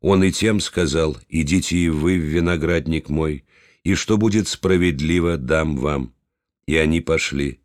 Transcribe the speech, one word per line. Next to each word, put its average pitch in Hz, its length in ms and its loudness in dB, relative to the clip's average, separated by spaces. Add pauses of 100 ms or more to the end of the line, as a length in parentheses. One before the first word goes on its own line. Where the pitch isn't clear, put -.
Он 95 220 4
и 92 80 4
тем 107 280 0
сказал: 80 580 -2 (120)
«Идите 82 480 0
и 85 120 2
вы 82 300 0
в 82 40 -2
виноградник 82 840 0
мой, 76 380 -4 (380)
и 95 100 2
что 107 240 0
будет 107 300 2
справедливо, 85 880 0
дам 78 400 0
вам». 69 360 -4 (540)
И 73 80 0
они 80 240 2
пошли. 71 640 -4